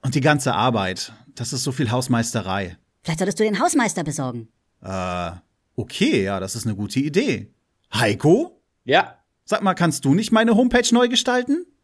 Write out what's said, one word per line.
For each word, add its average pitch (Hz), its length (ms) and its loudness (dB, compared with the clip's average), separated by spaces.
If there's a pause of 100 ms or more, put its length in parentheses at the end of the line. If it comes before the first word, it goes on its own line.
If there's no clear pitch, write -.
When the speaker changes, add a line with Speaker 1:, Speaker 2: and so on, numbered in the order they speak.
Speaker 1:
Und 127 120 -4
die 147 60 0
ganze 135 340 2
Arbeit, 98 580 -2 (220)
das 127 180 -8
ist 127 100 -4
so 139 100 -2
viel 127 180 -2
Hausmeisterei. 113 880 -2 (240)
Speaker 2:
Vielleicht 160 160 -6
solltest 190 220 -2
du 214 40 4
den 208 160 -2
Hausmeister 247 440 0
besorgen. 127 440 -6 (340)
Speaker 1:
Äh, 90 500 -6 (440)
okay, 139 480 0
ja, 98 160 -4
das 98 160 -8
ist 117 100 -8
eine 104 100 -4
gute 104 240 -4
Idee. 147 520 -2 (400)
Heiko? 147 720 2 (220)
Speaker 3:
Ja? 156 340 2 (260)
Speaker 1:
Sag - 180 -2
mal, 185 120 2
kannst 170 300 0
du 139 100 4
nicht 226 180 0
meine 226 240 4
Homepage 247 360 4
neu 240 160 4
gestalten? 254 580 0 (180)